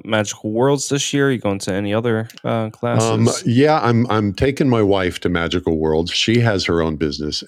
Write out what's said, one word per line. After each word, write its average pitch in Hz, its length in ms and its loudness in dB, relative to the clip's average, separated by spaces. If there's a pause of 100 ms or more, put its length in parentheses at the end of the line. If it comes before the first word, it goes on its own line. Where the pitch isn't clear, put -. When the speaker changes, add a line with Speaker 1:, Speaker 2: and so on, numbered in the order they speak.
Speaker 1:
Magical 107 480 -2
Worlds 135 340 0
this 139 260 -4
year? 143 140 2
Are 135 40 2
you 123 60 -2
going 98 220 -4
to 98 140 -6
any 101 200 -2
other, 113 360 -2 (160)
uh, 113 240 -2
classes? 117 400 0
Speaker 2:
Um, 113 180 2 (180)
yeah, 143 360 4
I'm, 117 280 2
I'm 104 240 0
taking 139 360 0
my 117 120 4
wife 95 400 0
to - 80 -2
Magical 85 480 0
Worlds. 78 340 0
She - 280 0
has 110 260 2
her 85 160 0
own 80 140 0
business 73 520 -4